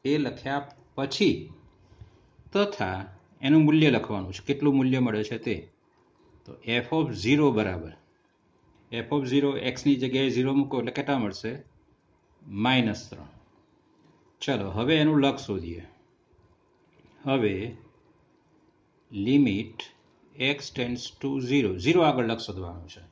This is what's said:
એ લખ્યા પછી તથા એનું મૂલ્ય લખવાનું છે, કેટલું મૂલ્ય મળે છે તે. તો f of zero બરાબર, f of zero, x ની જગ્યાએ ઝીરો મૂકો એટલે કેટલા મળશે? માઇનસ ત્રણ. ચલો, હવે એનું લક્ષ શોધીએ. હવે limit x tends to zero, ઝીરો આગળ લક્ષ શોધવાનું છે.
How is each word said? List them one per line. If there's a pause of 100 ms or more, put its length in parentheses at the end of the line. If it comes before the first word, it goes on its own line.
એ
લખ્યા (220)
પછી (1120)
તથા (420)
એનું
મૂલ્ય
લખવાનું
છે,
કેટલું
મૂલ્ય
મળે
છે
તે. (880)
તો (240)
f
of
zero
બરાબર, (960)
f
of
zero, (240)
x (100)
ની
જગ્યાએ
ઝીરો
મૂકો
એટલે
કેટલા
મળશે? (1120)
માઇનસ
ત્રણ. (1080)
ચલો,
હવે
એનું
લક્ષ
શોધીએ. (1400)
હવે (1600)
limit (760)
x (140)
tends (160)
to (120)
zero,
ઝીરો
આગળ
લક્ષ
શોધવાનું
છે.